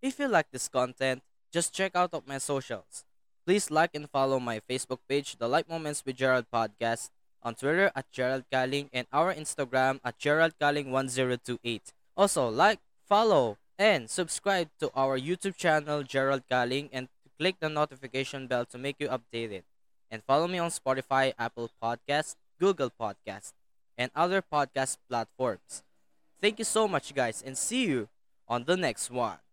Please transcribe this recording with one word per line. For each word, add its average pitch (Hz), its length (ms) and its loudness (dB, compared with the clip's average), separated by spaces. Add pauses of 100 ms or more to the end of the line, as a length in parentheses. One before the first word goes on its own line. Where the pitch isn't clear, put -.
If 262 160 -4
you 285 80 -2
like 185 240 4
this 127 160 -8
content, 127 560 -2 (300)
just 170 180 0
check 190 240 -2
out 180 160 2
of 139 160 -8
my 139 120 -6
socials. - 680 -6 (400)
Please 196 240 2
like 156 240 2
and 147 160 -10
follow 135 300 2
my 120 180 -4
Facebook 127 400 -6 (100)
page, 143 300 -2
The 117 80 -4
Light 151 240 0
Moments 156 340 -6
with 131 120 -6
Gerald 127 360 2
Podcast, 113 580 -2 (340)
on 117 100 -4
Twitter 170 400 2
at 135 160 -6
Gerald 131 400 -2
Kaling, 135 420 0
and 123 200 -4
our 165 200 2
Instagram 135 680 0
at 120 160 -6
Gerald 156 400 2
Kaling 143 320 0
one 135 180 0
zero 127 300 0
two 120 240 -6
eight. 117 320 -8 (220)
Also, 170 340 4
like, 180 300 4 (260)
follow, 185 500 4 (220)
and 185 320 4
subscribe 185 560 -2 (140)
to 143 100 -2
our 135 240 0
YouTube 170 400 -4
channel, 151 480 2
Gerald 135 480 0
Kaling, 127 400 0
and 127 160 -8 (320)
click 185 240 -2
the 156 80 -2
notification 135 800 -4
bell 123 160 0
to - 160 -16
make 139 160 -6
you 147 80 -4
updated. 117 560 -6 (480)
And 110 160 -12
follow 156 240 4
me 180 80 -2
on 170 160 -2
Spotify, 131 640 0
Apple 117 400 -6
Podcasts, 139 560 -4 (240)
Google 165 320 2
Podcasts, 101 640 -10 (420)
and 127 140 -4
other 180 320 0
podcast 139 560 -2 (100)
platforms. 117 760 -4 (600)
Thank 214 140 2
you 226 80 -4
so 220 200 2
much, 160 280 -2
guys, 123 260 -2
and 131 160 -10
see 247 300 0
you 127 220 0 (380)
on 120 180 -2
the 170 120 2
next 147 340 -4
one. 117 280 -4 (140)